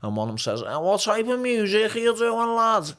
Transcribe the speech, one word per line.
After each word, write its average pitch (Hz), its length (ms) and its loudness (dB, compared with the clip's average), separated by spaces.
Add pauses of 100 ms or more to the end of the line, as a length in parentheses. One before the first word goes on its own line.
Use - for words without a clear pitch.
And 107 140 -4
one 107 120 -2
of 113 40 -6
them 110 60 -8
says, 110 240 -4
And 120 200 -4
what 190 180 2
type 220 260 0
of 247 140 -2
music 220 540 2
are 233 40 -4
you 233 180 2
doing, 233 380 0
lad? 220 440 2